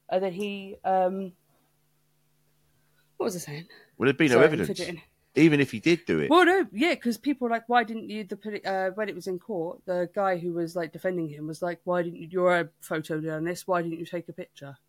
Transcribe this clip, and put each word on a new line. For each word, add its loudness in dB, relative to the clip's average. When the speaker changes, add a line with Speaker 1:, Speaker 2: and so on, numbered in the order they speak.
Speaker 1:
And 0
then 0
he, -8
um, 2
what -4
was -2
I -8
saying? -12
Speaker 2:
Well, 0
there'd 4
be 4
no 6
Speaker 1:
Sorry, 8
I'm 8
Speaker 2:
evidence, 0
Speaker 1:
fidgeting. -8
Speaker 2:
even 6
if 2
he -6
did 2
do 2
it. 2
Speaker 1:
Well, 8
no, 4
yeah, 0
'cause -2
people -4
were -2
like, -4
"Why 4
didn't -8
you, -6
the -12
poli-, -10
uh, -2
when -4
it -8
was -12
in -6
court, -8
the -2
guy 0
who -4
was, -4
like, -4
defending -4
him -10
was -10
like, -4
'Why 0
didn't -8
you, -14
you're 4
a -4
photojournalist, -4
why 0
didn't -6
you -10
take -8
a -12
picture?'" -16